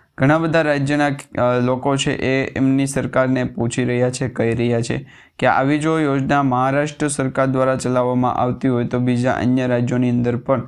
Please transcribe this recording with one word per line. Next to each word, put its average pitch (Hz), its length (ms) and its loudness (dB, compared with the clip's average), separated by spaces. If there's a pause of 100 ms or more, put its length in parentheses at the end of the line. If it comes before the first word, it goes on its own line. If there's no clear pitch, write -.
(180)
ઘણા 147 200 2
બધા 165 240 2
રાજ્યના, 147 460 0
અ, 123 520 -2
લોકો 127 360 0
છે 135 160 -2
એ 131 440 -2
એમની 135 300 2
સરકારને 131 580 0
પૂછી 123 400 -2
રહ્યા 123 260 0
છે, 127 180 -4
કહી 113 240 -2
રહ્યા 117 300 0
છે 127 260 -6 (320)
કે 127 80 2
આવી 135 320 2
જો 160 200 0
યોજના 143 440 0
મહારાષ્ટ્ર 139 640 0
સરકાર 135 400 -2
દ્વારા 131 280 0
ચલાવવામાં 123 580 0
આવતી 127 340 -2
હોય 120 180 2
તો 123 140 -2
બીજા 123 320 0
અન્ય 127 360 0
રાજ્યોની 123 420 0
અંદર 120 280 0
પણ 135 300 -2